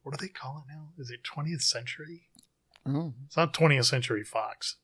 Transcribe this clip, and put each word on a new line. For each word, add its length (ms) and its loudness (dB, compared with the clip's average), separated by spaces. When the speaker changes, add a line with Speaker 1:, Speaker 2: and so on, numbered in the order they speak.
Speaker 1:
What 140 -8
do 80 -6
they 60 -8
call 360 -12
it 60 -18
now? 240 -16
Is 120 -10
it 140 -14
twentieth 380 -4
Century? 640 -2
Speaker 2:
Oh. 280 0
Speaker 1:
It's 120 -4
not 160 4
twentieth 320 6
Century 380 2
Fox. 600 -4